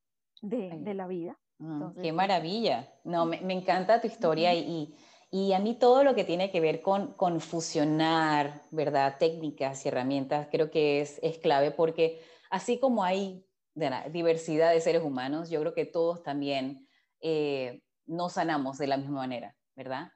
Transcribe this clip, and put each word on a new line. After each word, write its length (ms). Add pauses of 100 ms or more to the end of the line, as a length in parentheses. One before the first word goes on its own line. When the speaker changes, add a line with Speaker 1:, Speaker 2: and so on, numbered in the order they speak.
(420)
Speaker 1:
de, 300
Speaker 2:
Ay. 80
Speaker 1:
de 140
la 140
vida. 320 (180)
Speaker 2:
Mm, 220
Speaker 1:
Entonces, 200
Speaker 2:
qué 140
Speaker 1:
pues, 20
Speaker 2:
maravilla. 760 (100)
No, 220
me, 160
me 120
encanta 460
tu 60
historia 460
Speaker 1:
Ujú. 20
Speaker 2:
y, 420 (340)
y 220
a 80
mí 180
todo 260
lo 100
que 100
tiene 260
que 100
ver 220
con, 320
con 260
fusionar, 1300
¿verdad? 480
Técnicas 680
y 40
herramientas, 640
creo 200
que 300
es, 220
es 160
clave 340
porque 480 (300)
así 300
como 240
hay 420 (280)
de 160
la 180
diversidad 640
de 80
seres 220
humanos, 480
yo 100
creo 140
que 120
todos 360
también, 680 (320)
eh, 640 (240)
no 220
sanamos 500
de 100
la 80
misma 220
manera, 380 (200)
¿verdad? 400